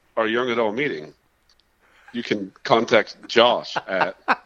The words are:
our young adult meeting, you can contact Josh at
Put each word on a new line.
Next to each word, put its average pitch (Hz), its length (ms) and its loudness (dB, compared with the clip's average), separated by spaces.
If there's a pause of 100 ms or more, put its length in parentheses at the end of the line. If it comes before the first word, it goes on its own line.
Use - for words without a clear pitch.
(160)
our 113 100 0
young 120 240 0
adult 113 240 0
meeting, 92 380 -6 (1000)
you 120 100 -6
can 101 300 -4 (120)
contact 113 520 2 (120)
Josh 117 480 2 (100)
at 92 300 -2 (300)